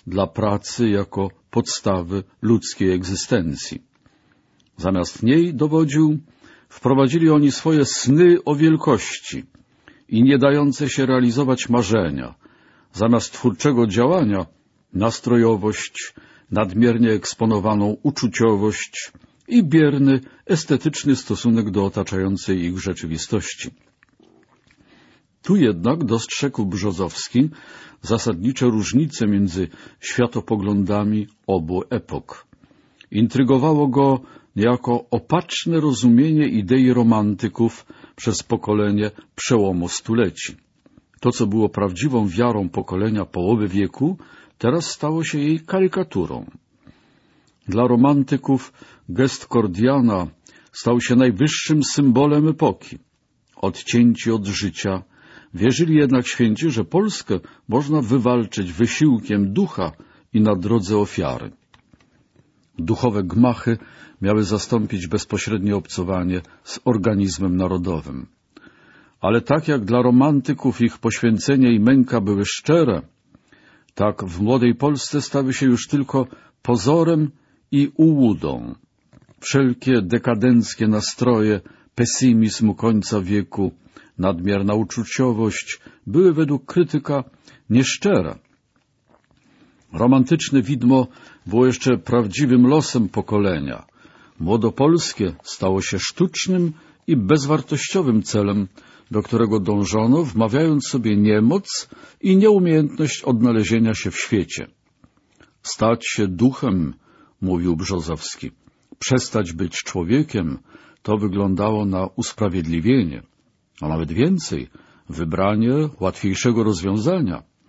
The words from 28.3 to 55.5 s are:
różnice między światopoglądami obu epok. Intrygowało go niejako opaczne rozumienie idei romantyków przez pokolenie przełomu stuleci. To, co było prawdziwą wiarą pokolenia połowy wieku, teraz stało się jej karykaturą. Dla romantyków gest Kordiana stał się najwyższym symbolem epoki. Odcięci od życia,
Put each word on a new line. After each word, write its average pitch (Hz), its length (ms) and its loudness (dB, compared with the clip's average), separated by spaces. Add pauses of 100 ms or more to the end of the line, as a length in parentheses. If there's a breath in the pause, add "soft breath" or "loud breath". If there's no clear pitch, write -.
różnice 113 640 0
między 95 400 0 (320 loud breath)
światopoglądami 104 1300 -2 (200)
obu 90 420 -2
epok. - 580 -10 (640 soft breath)
Intrygowało 135 760 2
go 135 320 2 (360 loud breath)
niejako 120 560 0
opaczne - 680 -2
rozumienie 139 680 4
idei 127 460 2
romantyków 110 920 0 (300 loud breath)
przez - 280 -4
pokolenie 104 680 -2 (240 loud breath)
przełomu 95 520 0
stuleci. 110 680 -4 (640)
To, 123 120 0
co 113 160 0
było 104 220 0
prawdziwą 104 580 -2
wiarą 104 420 0
pokolenia 101 560 -4
połowy 104 420 -2
wieku, 101 500 -2 (400 loud breath)
teraz 156 280 -2
stało 156 380 -4
się 156 160 -6
jej 156 200 0
karykaturą. 180 840 -2 (1200 soft breath)
Dla 113 200 2
romantyków 135 840 2 (360 soft breath)
gest 120 380 -2
Kordiana 107 800 0 (440 soft breath)
stał 120 300 0
się 123 140 0
najwyższym 135 680 2
symbolem 147 640 2
epoki. 151 500 -2 (580)
Odcięci 117 760 0
od 107 140 -2
życia, 95 580 -6 (500 soft breath)